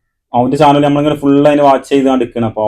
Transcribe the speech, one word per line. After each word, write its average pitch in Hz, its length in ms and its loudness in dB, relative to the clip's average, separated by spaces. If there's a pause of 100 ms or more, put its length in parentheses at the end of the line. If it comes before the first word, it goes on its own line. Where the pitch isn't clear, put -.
(340)
അവന്റെ 131 280 -2
ചാനൽ 143 240 2
നമ്മളിങ്ങനെ 147 360 -2
ഫുൾ 143 140 2 (140)
അതിനെ 147 180 0
വാച്ച് 135 240 0
ചെയ്ത് 135 200 0
കണ്ടിരിക്കണം. 120 400 -4
അപ്പൊ 107 160 -6